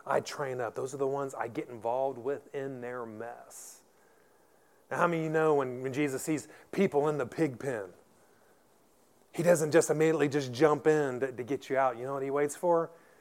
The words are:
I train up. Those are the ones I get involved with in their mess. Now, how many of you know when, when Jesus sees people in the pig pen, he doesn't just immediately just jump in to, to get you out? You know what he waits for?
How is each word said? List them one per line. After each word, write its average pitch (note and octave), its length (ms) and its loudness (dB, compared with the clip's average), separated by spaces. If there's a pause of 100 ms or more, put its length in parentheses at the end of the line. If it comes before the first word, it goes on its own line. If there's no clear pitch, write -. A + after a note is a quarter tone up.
I C3+ 160 2
train C3 400 -6
up. G#2+ 140 -4
Those B2+ 180 -6
are C#3+ 40 -8
the C3+ 100 0
ones C#3 260 -4
I A#2 160 -6
get B2+ 180 -8
involved B2 520 -4
with B2+ 360 -8
in C3+ 260 -8
their B2 240 -10
mess. A#2 760 -14 (1080)
Now, C3 80 -4
how F3 100 4
many E3 140 0
of - 40 -2
you D#3 60 -4
know D#3 240 4
when, C3 260 -2
when C3 100 -6
Jesus C3 300 -2
sees D#3 260 -4 (240)
people D3+ 380 2
in D3+ 80 0
the C3 80 -2
pig C3 340 -2
pen, A#2+ 260 -4 (1500)
he E3 100 -2
doesn't D#3+ 280 4
just D3 180 6
immediately D#3 400 4
just C3+ 240 -2
jump D3 340 4
in C#3+ 320 2
to, C3 120 -2
to B2 120 -8
get C3 260 -4
you C3+ 80 0
out? C3 200 2
You B2 80 -8
know C3+ 80 -4
what C3+ 100 -4
he C#3 60 -4
waits C#3+ 260 0
for? E3+ 360 2 (300)